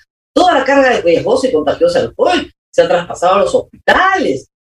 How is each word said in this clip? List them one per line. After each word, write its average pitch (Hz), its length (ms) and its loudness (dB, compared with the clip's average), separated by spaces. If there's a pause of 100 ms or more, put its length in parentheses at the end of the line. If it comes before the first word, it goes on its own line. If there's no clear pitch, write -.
(340)
Toda 349 220 2
la 262 100 -2
carga 269 300 2
de - 60 -2
riesgosa 170 460 0
y - 60 -2
contagiosa 151 480 0
del 117 140 -8
covid 330 340 -2 (240)
se 175 80 4
ha 165 60 2
traspasado 175 480 -2
a 202 80 2
los - 100 -2
hospitales. - 960 -2 (160)